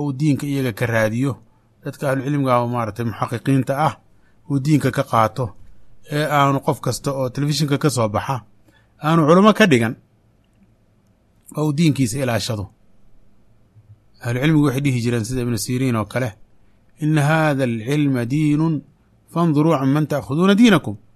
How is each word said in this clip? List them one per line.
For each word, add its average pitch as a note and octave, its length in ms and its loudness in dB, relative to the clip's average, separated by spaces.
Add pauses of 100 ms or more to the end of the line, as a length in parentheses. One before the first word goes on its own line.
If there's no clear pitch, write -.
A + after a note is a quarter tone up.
uu D3 80 -2
diinka C#3 340 0
iyaga C3+ 260 -2
ka A#2+ 140 -4
raadiyo. A2+ 460 0 (520)
Dadka C3+ 260 -6
ahlul C3+ 140 -2
cilmiga C#3 300 0
ah A#2+ 80 2
oo, A#2+ 60 -4
maaragtay, A#2 380 -4
muxaqiqiinta B2 640 -2 (140)
ah, C#3 80 0 (560)
uu C#3 100 0
diinka C3+ 300 2
ka C3+ 120 -4
qaato, A2+ 420 0 (640)
ee D3 200 -2
aanu C#3 300 2
qof C#3+ 200 -4
kasta C3+ 320 -4
oo C3 180 -4
telefishinka C#3+ 480 -2
ka D3+ 120 2
soo A#2 180 -2
baxa G#2 280 -4 (680)
aanu D#3+ 240 2
culamo F#3+ 260 6
ka A3 140 4
dhigan, A#2 280 2 (1600)
oo D3+ 100 -2
uu D3+ 60 0
diinkiisa C3+ 500 0
ilaashado. A2+ 420 -4 (1600)
Ahlul B2 200 -4
cilmigu D3+ 240 4
waxay C3 160 -2
dhihi C3 200 0
jireen A#2 220 -2
sida B2+ 180 -4
Ibnu A#2+ 160 -2
Siriin B2 380 -2
oo G#2+ 100 -2
kale, B2 220 -4 (760)
"Inna D3+ 200 2
haadha D3+ 420 0
al-cilma B2+ 600 -2
diinun, D3+ 500 0 (580)
fanduruu E3 420 2
amman C#3 320 0
ta'khuduuna D#3 480 0
diinakum." G3 420 4 (200)